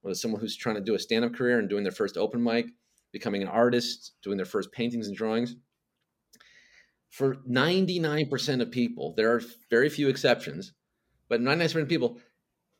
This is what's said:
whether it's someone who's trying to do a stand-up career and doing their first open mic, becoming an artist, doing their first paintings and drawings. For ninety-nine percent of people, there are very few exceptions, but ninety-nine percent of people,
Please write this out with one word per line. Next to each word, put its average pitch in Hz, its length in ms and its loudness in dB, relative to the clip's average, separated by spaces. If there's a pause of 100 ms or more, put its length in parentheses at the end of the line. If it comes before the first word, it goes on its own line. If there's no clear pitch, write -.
whether 98 120 -6
it's 87 100 -4
someone 110 180 -2
who's 110 160 -6
trying 110 200 -2
to 101 40 -4
do 104 140 -2
a 95 40 0
stand-up 117 360 0
career 123 240 2
and 101 100 0
doing 101 140 0
their 92 100 -2
first 101 240 -2
open 110 260 0
mic, 117 240 2 (460)
becoming 101 300 -4
an 95 60 -4
artist, 120 640 2 (100)
doing 101 140 -4
their 95 100 -2
first 95 260 -4
paintings 117 360 -4
and 98 80 -8
drawings. 110 400 -2 (1500)
For 135 260 0 (100)
ninety-nine 156 840 2
percent 131 320 0
of 117 80 -2
people, 117 460 -2
there 113 180 4
are 117 80 0 (260)
very 127 220 4
few 143 180 0
exceptions, 120 640 0 (560)
but 117 140 2
ninety-nine 156 260 2
percent 160 140 -2
of 139 60 -4
people, 127 300 -2 (600)